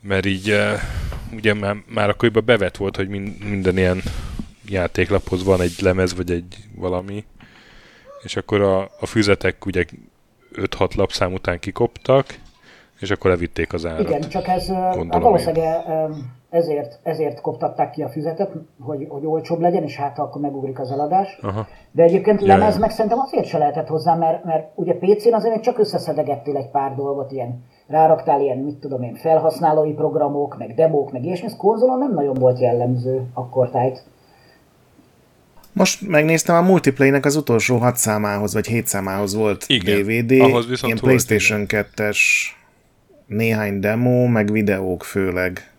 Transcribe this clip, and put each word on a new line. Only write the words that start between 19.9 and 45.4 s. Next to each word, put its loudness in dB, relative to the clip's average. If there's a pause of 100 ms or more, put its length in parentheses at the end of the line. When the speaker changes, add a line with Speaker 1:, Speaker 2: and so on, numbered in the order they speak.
Speaker 2:
hát -6
akkor -6
megugrik -6
az -6
eladás. -2
Speaker 1:
Aha. -6 (240)
Speaker 2:
De 4
egyébként 4
Speaker 1:
Ja, 2
Speaker 2:
lemez 6
Speaker 1:
ja. -2
Speaker 2:
meg 2
szerintem 0
azért -2
se -4
lehetett 0
hozzá, 2
mert, 0
mert -2 (100)
ugye 0
P 2
C-n 4
azért 2
még -2
csak 0
összeszedegettél -2
egy -6
pár -2
dolgot, -4
ilyen, -8 (240)
ráraktál 4
ilyen, 0
mit -6
tudom -8
én, -10
felhasználói 2
programok, 0
meg -12
demók, 2
meg -8
ilyesmi, -6
ez -8
konzolon 2
nem -2
nagyon 0
volt 2
jellemző 0 (120)
akkortájt. -2 (1700)
Speaker 3:
Most 0
megnéztem 2
a 6
Multiplay-nek 4
az 2
utolsó 2
hat 2
számához, -2
vagy -2
hét -2
számához -4
volt 0
Speaker 1:
Igen, 2
Speaker 3:
D 0
V 0
D, 2 (100)
Speaker 1:
ahhoz 4
viszont -4 (100)
Speaker 3:
ilyen -2
Speaker 1:
volt, -
Speaker 3:
PlayStation 2
Speaker 1:
igen. -4 (160)
Speaker 3:
kettes, 0 (760)
néhány 0
demo, 2
meg 2
videók 0
főleg. -2